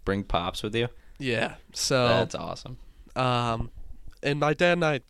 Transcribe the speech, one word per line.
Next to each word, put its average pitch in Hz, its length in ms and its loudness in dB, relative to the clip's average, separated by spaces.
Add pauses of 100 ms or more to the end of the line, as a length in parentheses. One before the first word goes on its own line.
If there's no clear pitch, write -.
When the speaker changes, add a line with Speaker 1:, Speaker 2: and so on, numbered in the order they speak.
Speaker 1:
bring 98 200 0
Pops 87 400 -2
with 107 120 -4
you? 117 140 0 (300)
Speaker 2:
Yeah. 120 360 -2 (180)
So 127 360 2
Speaker 1:
That's 117 260 2
awesome. 85 420 -10 (380)
Speaker 2:
Um, 120 560 0 (500)
and 143 200 0
my 151 120 4
dad 175 200 4
and 175 120 2
I 147 140 2 (100)